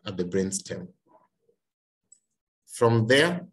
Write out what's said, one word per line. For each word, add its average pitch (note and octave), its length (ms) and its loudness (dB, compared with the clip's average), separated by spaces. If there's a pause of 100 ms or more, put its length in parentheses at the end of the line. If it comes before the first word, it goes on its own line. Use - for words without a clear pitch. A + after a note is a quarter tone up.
at F#2 120 -10
the F2+ 80 -4
brainstem. F2+ 640 -6 (1800)
From A2+ 400 2
there, D#3+ 460 2